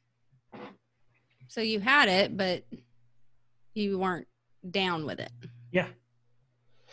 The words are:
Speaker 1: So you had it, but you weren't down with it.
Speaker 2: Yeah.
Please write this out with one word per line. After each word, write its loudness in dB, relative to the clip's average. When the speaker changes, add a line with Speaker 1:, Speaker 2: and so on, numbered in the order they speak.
Speaker 1:
So -8
you 0
had 6
it, 4
but -2
you -2
weren't -2
down -2
with -8
it. -10
Speaker 2:
Yeah. 0